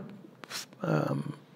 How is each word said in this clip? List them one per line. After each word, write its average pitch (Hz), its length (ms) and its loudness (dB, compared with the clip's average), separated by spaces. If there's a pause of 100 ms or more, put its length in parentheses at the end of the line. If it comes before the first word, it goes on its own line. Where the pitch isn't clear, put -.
(840)
अम, 147 380 4 (340)